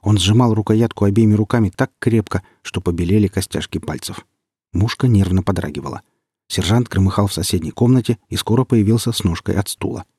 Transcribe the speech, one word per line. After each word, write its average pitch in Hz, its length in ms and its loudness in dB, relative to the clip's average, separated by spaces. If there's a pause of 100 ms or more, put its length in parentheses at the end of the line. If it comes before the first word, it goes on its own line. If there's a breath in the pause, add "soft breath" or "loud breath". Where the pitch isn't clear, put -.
Он 104 160 2
сжимал 107 380 4
рукоятку 110 520 0
обеими 107 280 4
руками 107 400 0
так - 240 -2
крепко, 110 460 -2 (180 soft breath)
что - 180 -8
побелели 90 460 0
костяшки - 520 -6
пальцев. - 460 -10 (480)
Мушка 110 360 0
нервно 95 340 4
подрагивала. - 600 -6 (440)
Сержант 107 400 0
громыхал 98 400 0
в 98 60 -4
соседней 80 400 -4
комнате 120 460 2 (100)
и - 80 -8
скоро 113 260 0
появился 117 480 2
с - 140 -6
ножкой 87 320 -2
от 98 120 -4
стула. - 360 -8 (140)